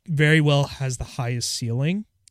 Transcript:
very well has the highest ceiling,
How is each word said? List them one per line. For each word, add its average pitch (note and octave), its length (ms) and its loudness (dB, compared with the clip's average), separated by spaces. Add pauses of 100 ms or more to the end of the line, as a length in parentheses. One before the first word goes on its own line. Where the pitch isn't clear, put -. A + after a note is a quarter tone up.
very D#3 340 4
well C#3+ 240 4
has C3 340 -6
the B2 60 -8
highest A#2+ 460 -6
ceiling, C#3 540 -2 (260)